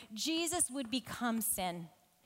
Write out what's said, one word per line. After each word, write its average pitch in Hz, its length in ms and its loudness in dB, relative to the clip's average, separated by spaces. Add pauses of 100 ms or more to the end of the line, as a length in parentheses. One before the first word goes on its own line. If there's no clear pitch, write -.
(140)
Jesus 320 580 2
would 254 180 -4
become 226 520 0
sin. 175 480 -2 (360)